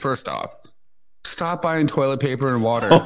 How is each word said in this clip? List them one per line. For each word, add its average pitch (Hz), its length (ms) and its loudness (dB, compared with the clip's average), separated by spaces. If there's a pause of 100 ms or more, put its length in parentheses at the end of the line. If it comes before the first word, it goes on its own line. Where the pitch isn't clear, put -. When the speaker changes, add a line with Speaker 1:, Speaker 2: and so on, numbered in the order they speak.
Speaker 1:
First - 260 -6
off, 57 280 -10 (680)
stop 170 360 -4
buying 160 260 0
toilet 135 340 0
paper 131 340 -2
and 117 80 0
water. 117 280 0
Speaker 2:
<laughs> 165 160 10